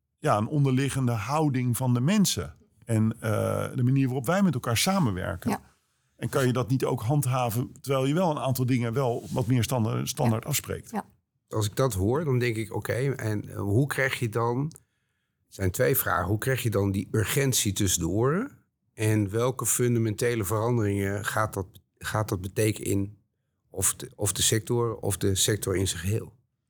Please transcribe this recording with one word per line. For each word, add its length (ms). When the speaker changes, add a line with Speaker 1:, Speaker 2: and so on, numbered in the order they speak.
Speaker 1:
ja, 200
een 100
onderliggende 640
houding 640
van 160
de 80
mensen? 540
En, 360
eh, 540
de 80
manier 220
waarop 200
wij 180
met 100
elkaar 240
samenwerken. 720
Speaker 2:
Ja. 120
Speaker 1:
En 140
kan 160
je 80
dat 160
niet 160
ook 160
handhaven 680
terwijl 240
je 80
wel 180
een 80
aantal 260
dingen 280
wel 380
wat 160
meer 160
standaard, 460
standaard 340
Speaker 2:
Ja. 60
Speaker 1:
afspreekt? 420
Speaker 2:
Ja. 140
Speaker 3:
Als 160
ik 100
dat 180
hoor, 320
dan 140
denk 160
ik: 180
oké, 200
en, 340
eh, 100
hoe 280
krijg 320
je 100
dan, 340
het 100
zijn 160
twee 260
vragen. 300
Hoe 100
krijg 260
je 60
dan 220
die 200
urgentie 640
tussen 260
de 80
oren? 440
En 360
welke 360
fundamentele 800
veranderingen 800
gaat 280
dat, 140
gaat 320
dat 120
betekenen 500
in 260
of 260
de, 200
of 160
de 100
sector 540
of 220
de 180
sector 400
in 120
zijn 140
geheel? 320